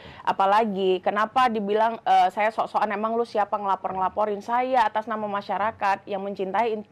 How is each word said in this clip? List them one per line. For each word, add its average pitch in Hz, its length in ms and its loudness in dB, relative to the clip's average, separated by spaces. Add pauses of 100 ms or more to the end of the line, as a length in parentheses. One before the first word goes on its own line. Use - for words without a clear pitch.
(220)
Apalagi 196 760 2
kenapa 214 480 0
dibilang, 220 520 0
eh, 185 320 4
"Saya 214 200 0
sok-sokan, 208 400 -2
emang 214 240 -2
lu 233 80 2
siapa 220 320 -2
ngelapor-ngelaporin 196 840 -2
saya 247 480 0
atas 214 200 -4
nama 214 180 -6
masyarakat 202 760 -2
yang 196 200 -6
mencintai 196 500 -2
in-, 214 200 -6